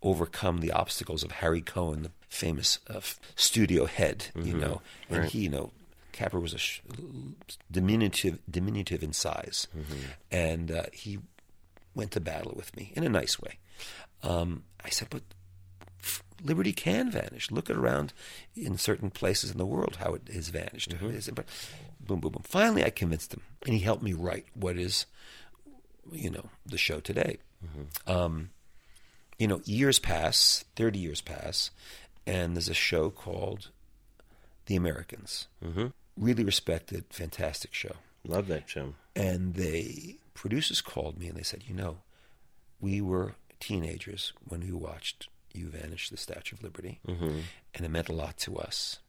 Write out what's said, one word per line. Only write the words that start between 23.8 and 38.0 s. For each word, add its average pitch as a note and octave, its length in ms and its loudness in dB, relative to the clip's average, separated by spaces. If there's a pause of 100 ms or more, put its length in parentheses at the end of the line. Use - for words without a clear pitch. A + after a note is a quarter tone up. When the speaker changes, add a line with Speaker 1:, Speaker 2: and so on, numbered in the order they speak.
Speaker 1:
helped G2+ 240 4
me G2+ 80 2
write F2 420 -2
what F2+ 240 0
is, F2+ 260 2 (1080)
you D3+ 180 -4
know, E2 180 -8 (160)
the - 140 -4
show D#2 220 2
today. - 380 0 (260)
Speaker 2:
Mm-hmm. D2+ 460 -6
Speaker 1:
Um, E2+ 400 2 (880)
you A2 100 4
know, F#2+ 160 4
years B2+ 340 6
pass, - 680 6 (120)
thirty A2 240 4
years D#2+ 200 -4
pass, - 500 -4 (560)
and F2 280 2
there's E2+ 140 0
a E2+ 60 0
show D#2+ 360 4
called F#2+ 600 -6 (960)
The G2 100 4
Americans. - 720 -2 (160)
Speaker 2:
Mm-hmm. F2 220 0 (300)
Speaker 1:
Really A2+ 280 4
respected, F#2 680 0
fantastic - 640 -6
show. - 220 -6 (280)